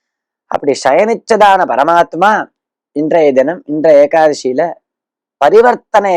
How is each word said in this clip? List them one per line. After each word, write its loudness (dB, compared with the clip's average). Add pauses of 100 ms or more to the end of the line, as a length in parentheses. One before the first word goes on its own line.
(460)
அப்படி -4 (100)
சயனிச்சதான 0
பரமாத்மா 0 (600)
இன்றைய -2
தினம், -2
இன்றைய 2
ஏகாதசியில -2 (720)
பரிவர்த்தன 0 (120)